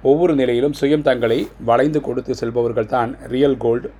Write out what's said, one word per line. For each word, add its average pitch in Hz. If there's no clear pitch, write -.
ஒவ்வொரு 156
நிலையிலும் 127
சுயம் 147
தங்களை 131
வளைந்து 135
கொடுத்து 123
செல்பவர்கள் 117
தான் 123
ரியல் 131
கோல்டு 120